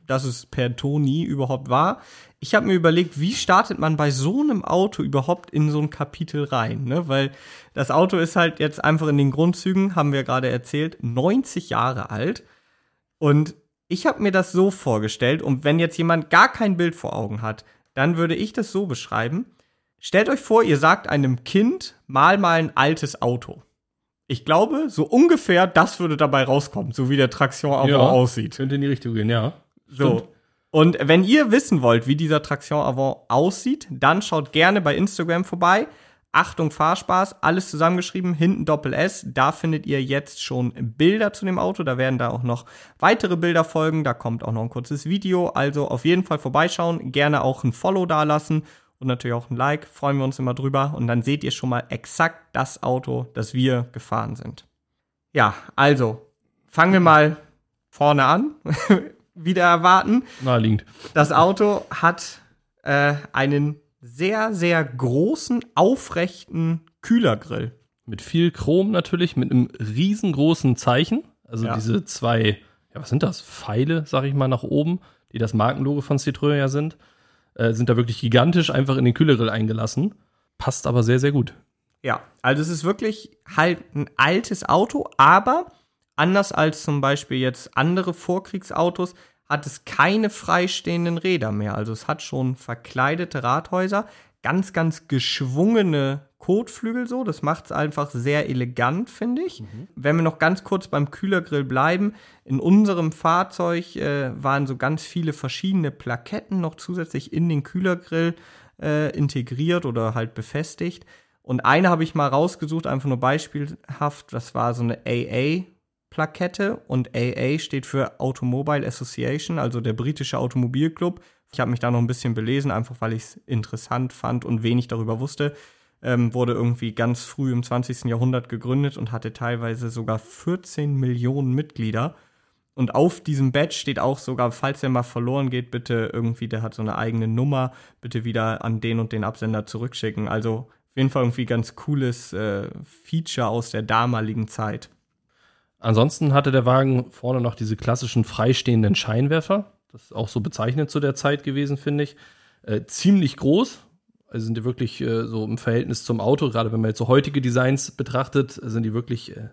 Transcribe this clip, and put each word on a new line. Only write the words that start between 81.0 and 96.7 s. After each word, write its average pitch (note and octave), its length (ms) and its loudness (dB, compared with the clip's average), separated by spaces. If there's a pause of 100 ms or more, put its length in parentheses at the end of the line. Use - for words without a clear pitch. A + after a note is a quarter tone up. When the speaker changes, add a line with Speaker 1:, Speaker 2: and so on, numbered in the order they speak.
Speaker 2:
sehr, A#2+ 160 4
sehr C#3 140 2
gut. C#3 220 0 (480)
Speaker 1:
Ja, - 200 -4 (200)
also C#3 200 2
es D#3+ 60 -4
ist D#3+ 160 -6
wirklich G#3+ 520 -4 (180)
halt E3+ 300 2 (100)
ein C#3+ 220 -4
altes F#3 500 0
Auto, G3+ 420 2 (100)
aber G#3 480 6 (500)
anders F#3 360 2
als D#3 300 0
zum D3 200 -2
Beispiel C#3 360 -2
jetzt B2+ 380 -4
andere F3 380 0
Vorkriegsautos F3+ 1000 -4 (320)
hat D3 200 -4
es - 180 -12
keine G3+ 460 2
freistehenden E3+ 880 -2
Räder E3 320 -2
mehr. G#2 240 -4
Also G#2+ 180 -6
es - 140 -10
hat D3 160 -6
schon C3 320 -4
verkleidete C3+ 880 -4
Radhäuser, F#3 640 -2 (360)
ganz, F#3 300 -2
ganz E3 360 -2
geschwungene C#3+ 1200 0 (100)
Kotflügel A3+ 720 -4